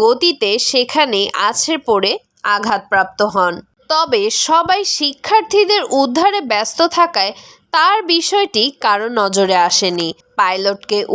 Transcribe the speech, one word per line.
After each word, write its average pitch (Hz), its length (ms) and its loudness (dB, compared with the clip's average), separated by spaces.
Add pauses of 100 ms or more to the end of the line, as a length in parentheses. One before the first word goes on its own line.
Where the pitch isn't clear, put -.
গতিতে 240 500 2 (180)
সেখানেই 247 580 0 (200)
আছড়ে 294 300 -2 (100)
পড়ে 202 240 0 (440)
আঘাতপ্রাপ্ত 202 640 -2 (140)
হন। 180 200 0 (380)
তবে 311 300 0 (260)
সবাই 339 340 2 (160)
শিক্ষার্থীদের 403 840 0 (200)
উদ্ধারে 302 380 2 (120)
ব্যস্ত 214 280 -2 (180)
থাকায় 226 360 0 (420)
তার 349 220 4 (160)
বিষয়টি 339 500 0 (200)
কারো 214 240 0 (120)
নজরে 190 380 2 (120)
আসেনি। 175 400 -2 (300)
পাইলটকে 196 600 -2 (160)